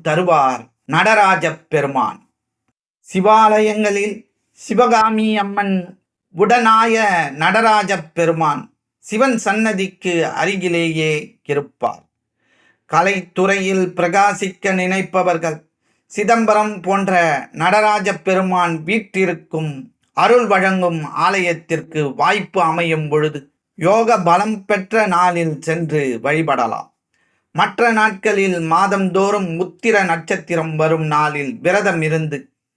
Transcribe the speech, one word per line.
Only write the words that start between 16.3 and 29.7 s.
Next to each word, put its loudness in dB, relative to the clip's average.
போன்ற -2
நடராஜ 0
பெருமான் -2
வீற்றிருக்கும் -4
அருள் 4
வழங்கும் 0
ஆலயத்திற்கு -2
வாய்ப்பு 0
அமையும் 0
பொழுது, -2
யோக 2
பலம் 0
பெற்ற 0
நாளில் 0
சென்று -2
வழிபடலாம். -2
மற்ற 0
நாட்களில் 0
மாதந்தோறும் 0
உத்திர 0